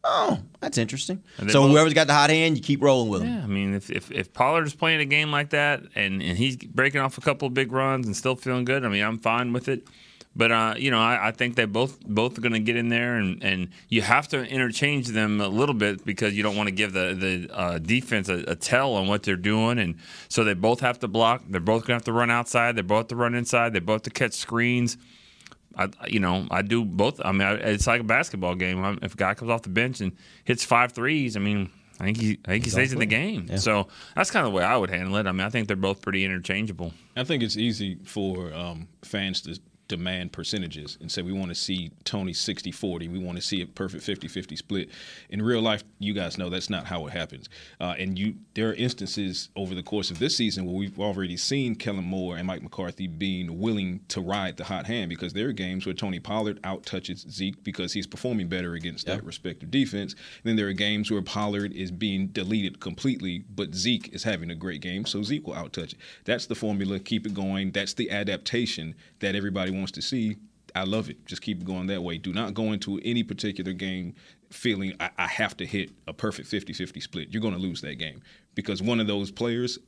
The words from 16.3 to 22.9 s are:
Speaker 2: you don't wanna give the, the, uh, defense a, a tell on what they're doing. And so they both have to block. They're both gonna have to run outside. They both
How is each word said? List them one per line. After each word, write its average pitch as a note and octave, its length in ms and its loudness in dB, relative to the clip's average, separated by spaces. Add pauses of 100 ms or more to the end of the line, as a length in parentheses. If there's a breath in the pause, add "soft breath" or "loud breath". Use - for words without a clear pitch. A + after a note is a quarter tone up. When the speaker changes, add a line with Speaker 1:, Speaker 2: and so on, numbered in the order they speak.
Speaker 2:
you G#2 80 2
don't G#2 140 2
wanna G#2 140 2
give F#2+ 240 0
the, F#2 200 2
the, F#2 400 -2
uh, F2 240 0
defense G2+ 520 2
a, F2+ 60 2 (140)
a - 60 0
tell B2+ 380 4
on F#2+ 120 2
what G2+ 180 2
they're G2 120 2
doing. A2 420 2
And E2+ 180 0 (340 loud breath)
so A#2 140 4
they G#2 100 4
both A2 260 4
have B2 200 2
to A#2 80 -2
block. A2+ 380 4
They're F#2+ 140 -2
both A2 240 4
gonna A#2+ 120 2
have A2+ 80 -4
to A#2 100 0
run A#2+ 160 4
outside. A#2+ 440 4
They A2+ 60 0
both G#2 200 4